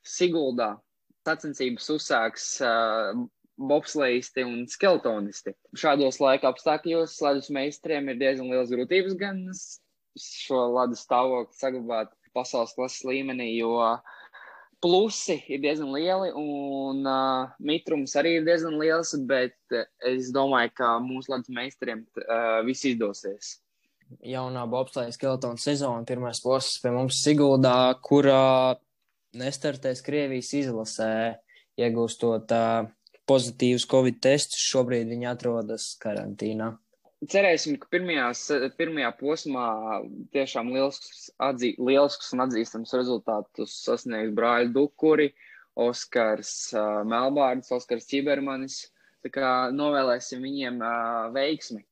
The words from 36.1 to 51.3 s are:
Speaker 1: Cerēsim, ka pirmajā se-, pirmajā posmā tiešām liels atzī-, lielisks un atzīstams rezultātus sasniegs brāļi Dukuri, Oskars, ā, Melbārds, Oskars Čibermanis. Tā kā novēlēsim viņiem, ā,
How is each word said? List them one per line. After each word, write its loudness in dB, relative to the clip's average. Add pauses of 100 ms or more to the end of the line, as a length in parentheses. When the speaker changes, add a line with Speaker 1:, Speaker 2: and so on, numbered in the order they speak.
Speaker 1:
Cerēsim, 2
ka -16
pirmajā 0
se-, -2
pirmajā -2
posmā -4 (680)
tiešām -2
liels 0 (400)
atzī-, 0
lielisks 2
un 0
atzīstams -2
rezultātus -4
sasniegs -2
brāļi 2
Dukuri, 4 (500)
Oskars, 0 (240)
ā, 2 (240)
Melbārds, 0
Oskars -4
Čibermanis. -2 (400)
Tā -10
kā 0 (180)
novēlēsim 0
viņiem, -4
ā, -2 (340)